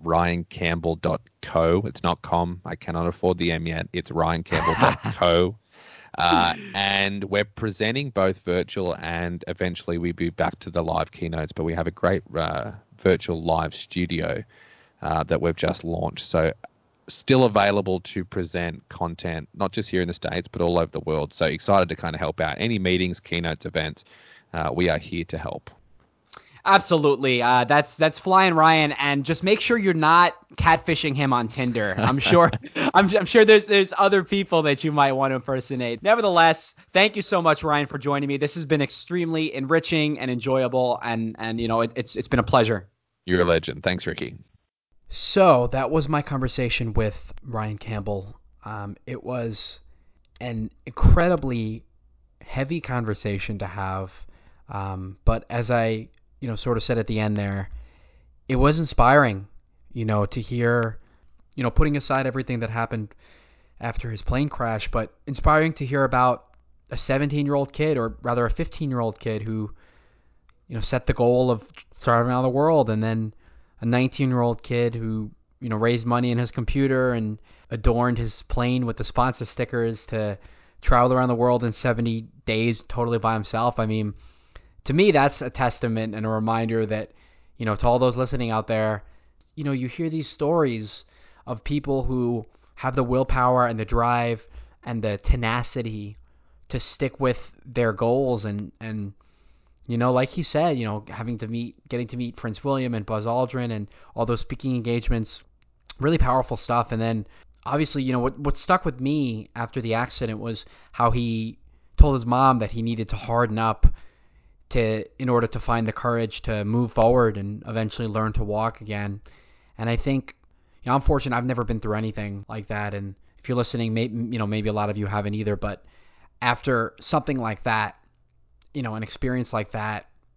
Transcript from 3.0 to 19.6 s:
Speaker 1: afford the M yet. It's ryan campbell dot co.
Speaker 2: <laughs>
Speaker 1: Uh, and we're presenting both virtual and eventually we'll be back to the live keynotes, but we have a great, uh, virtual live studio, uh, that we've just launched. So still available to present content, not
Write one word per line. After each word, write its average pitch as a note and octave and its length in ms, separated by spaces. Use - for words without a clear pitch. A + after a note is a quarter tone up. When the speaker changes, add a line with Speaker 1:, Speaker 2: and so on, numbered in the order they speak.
Speaker 1:
afford F2 320
the F2 140
M E2 140
yet. E2 260
It's F2 180
ryan E2 320
campbell D#2+ 380
dot - 340
co. F2+ 460
Speaker 2:
<laughs> - 60
Speaker 1:
Uh, E2+ 360
and G2 500
we're G2+ 200
presenting A2+ 680
both F#2+ 300
virtual F2 560
and E2+ 500
eventually F2 520
we'll E2+ 140
be E2+ 180
back - 280
to - 100
the E2+ 140
live D#2+ 300
keynotes, E2 400
but E2 100
we E2 100
have E2 140
a F2 60
great, F#2 300
uh, D#2+ 380
virtual F2 440
live D#2+ 320
studio, E2+ 720
uh, D#2 200
that E2 180
we've E2 140
just - 300
launched. E2 400
So D#2+ 280
still - 380
available G2+ 560
to - 240
present F2 640
content, E2+ 640
not F#2+ 160